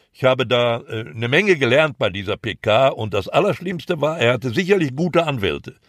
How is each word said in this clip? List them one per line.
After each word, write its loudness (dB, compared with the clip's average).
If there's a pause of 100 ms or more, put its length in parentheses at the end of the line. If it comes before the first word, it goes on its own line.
(120)
ich -10
habe 2
da, 0
äh, -8 (100)
eine -4
Menge 4
gelernt 2
bei 0
dieser -6
P -8
K 2
und -4
das -2
Allerschlimmste -2
war, 0
er 4
hatte -2
sicherlich 0
gute 0
Anwälte. -4 (120)